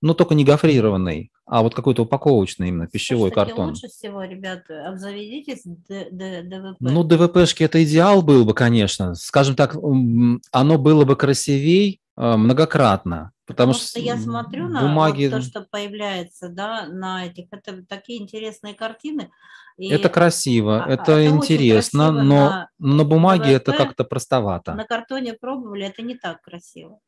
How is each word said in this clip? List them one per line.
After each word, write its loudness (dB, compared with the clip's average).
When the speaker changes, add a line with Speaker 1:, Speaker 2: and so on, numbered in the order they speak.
Speaker 1:
но 2
только 2
не 6
гофрированный, 2
а 0
вот 0
какой-то 0
упаковочный 0
именно, -4
пищевой -2
Speaker 2:
Всё-таки -2
Speaker 1:
картон. -4
Speaker 2:
лучше -14
всего, -14
ребят, -14
обзаведитесь -14
д-, -16
д-, -12
Д -16
В -16
П. -20
Speaker 1:
Ну, 0
Д 4
В 4
Пшки — 2
это 2
идеал 4
был 6
бы, 0
конечно. 0
Скажем 0
так, 2
м, 0
оно 2
было 6
бы 2
красивей, 0
э, 0
многократно, 2
потому 0
Speaker 2:
Потому 2
Speaker 1:
что -8
Speaker 2:
что -12
я -6
смотрю -8
на -4
вот 0
Speaker 1:
бумаги 0
Speaker 2:
то, -4
что -12
появляется, -10
да, -10
на -10
этих, -18
это -20
такие -16
интересные -16
картины. -12
И -12
Speaker 1:
Это 0
красиво, 0
Speaker 2:
а, -6
Speaker 1:
это 0
Speaker 2:
это 4
очень 2
Speaker 1:
интересно, 2
Speaker 2:
красиво 0
Speaker 1:
но 6
Speaker 2:
на -8
Speaker 1:
на 2
бумаге 4
это 0
Speaker 2:
Д 0
В -4
П. 4
Speaker 1:
как-то -6
простовато. -4
Speaker 2:
На -8
картоне -8
пробовали, -12
это -14
не -12
так -12
красиво. -20